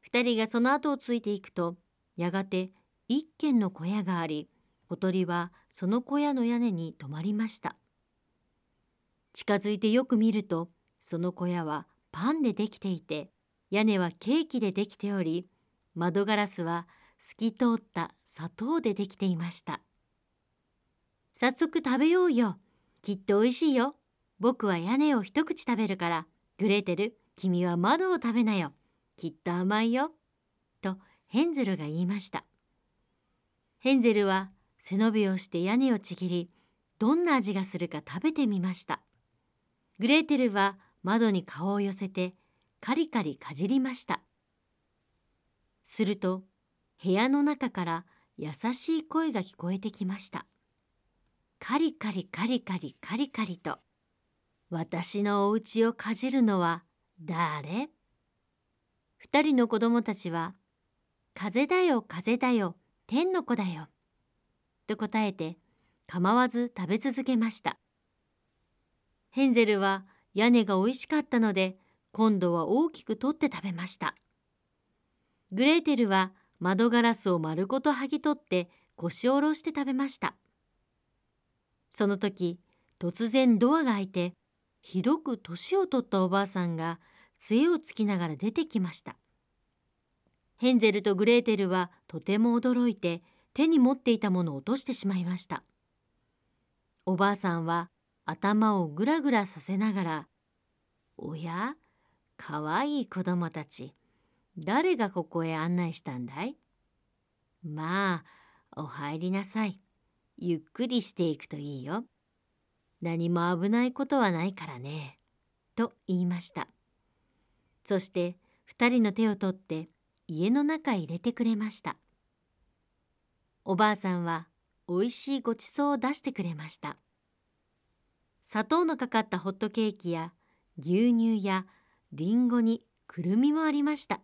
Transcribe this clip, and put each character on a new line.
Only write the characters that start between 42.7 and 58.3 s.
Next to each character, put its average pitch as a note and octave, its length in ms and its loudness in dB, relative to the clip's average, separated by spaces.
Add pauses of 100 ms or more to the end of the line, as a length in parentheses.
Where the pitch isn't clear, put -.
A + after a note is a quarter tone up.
カ A#3 140 -4
リ D#4+ 140 0
カ A3 140 -2
リ D3 140 -4
か - 160 -14
じ D#3 160 -2
り C4+ 100 4
ま B3+ 160 -2
し - 80 -12
た。 - 180 -6 (1600)
す - 200 -2
る G3 120 -2
と、 F#3 260 -4 (580)
部 F#3 120 -2
屋 A3 160 2
の C#4+ 120 2
中 C#4+ 280 0
か F#3 160 -4
ら E3 200 -4 (300)
優 D3+ 160 -10 (220)
し D#4+ 260 -2
い D#4 80 -8
声 D#4+ 240 -2
が A3 100 -2
聞 - 140 -10
こ F3 160 -6
え F#3+ 80 -4
て G#3 120 -8
き G#3 140 -8
ま F#3+ 140 -6
し - 100 -14
た。 - 160 -12 (1120)
カ B3 180 -2
リ D#4+ 160 2
カ G#3+ 180 -6
リ F3+ 140 -4
カ E3+ 200 -6
リ B3 160 0
カ F#3 160 -6
リ C#3+ 220 -10
カ - 160 -8
リ C4+ 140 -2
カ A3 160 -4
リ F3 120 -8
と。 - 220 -8 (880)
「私 F3 540 -4
の G3+ 240 2
お G#3 40 2
家 A3 340 0
を A#3 80 0
か A3+ 200 -6
じ B3+ 160 -4
る C4 140 4
の G#3 160 4
は E3+ 240 0 (380)
誰？」 E3 680 -4 (1300)